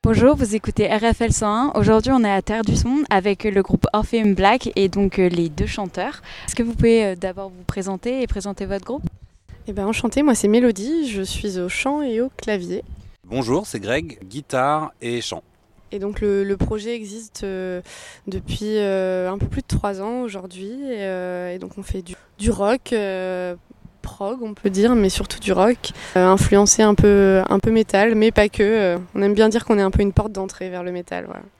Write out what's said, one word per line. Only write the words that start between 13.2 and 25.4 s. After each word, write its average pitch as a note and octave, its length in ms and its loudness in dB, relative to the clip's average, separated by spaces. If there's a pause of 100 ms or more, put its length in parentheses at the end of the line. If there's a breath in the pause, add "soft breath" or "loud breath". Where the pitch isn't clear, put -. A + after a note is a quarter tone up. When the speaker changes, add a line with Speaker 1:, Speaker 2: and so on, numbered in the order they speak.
Speaker 3:
Bonjour, B2+ 420 -2
c'est G#2+ 140 -8
Greg, C3 420 -4
guitare C#3+ 760 -2
et A#2+ 180 -4
chant. - 240 -10 (480)
Speaker 2:
Et G3+ 80 -10
donc G3+ 220 -6
le, G3 240 0
le G3 100 -2
projet G#3+ 400 -4
existe, G#3+ 480 -14
euh, F#3 380 -8 (460 loud breath)
depuis, G#3 500 -6
euh, F#3 520 -2
un G3 80 -6
peu - 100 -2
plus - 140 -6
de - 60 -14
trois G3 340 -4
ans A#3+ 200 -6
aujourd'hui. F#3+ 500 -10 (180)
Et, A3+ 100 -6
euh, F3+ 540 -6
et F#3 60 -10
donc F#3 180 -14
on G3 60 -14
fait F#3+ 180 -6
du, F3 140 -16 (240)
du G#3 100 0
rock, G#3 440 -2
euh, F#3 600 -4 (480)
prog, A3+ 380 -8
on G#3+ 120 -8
peut G3+ 160 -2
dire, G#3 260 4
mais G3+ 140 4
surtout - 280 -6
du G3+ 140 -4